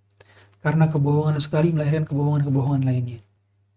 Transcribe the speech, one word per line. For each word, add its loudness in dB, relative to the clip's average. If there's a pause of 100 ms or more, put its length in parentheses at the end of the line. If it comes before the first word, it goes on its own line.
(600)
Karena 2
kebohongan 0
sekali 0
melahirkan 0
kebohongan-kebohongan 0
lainnya. -4 (580)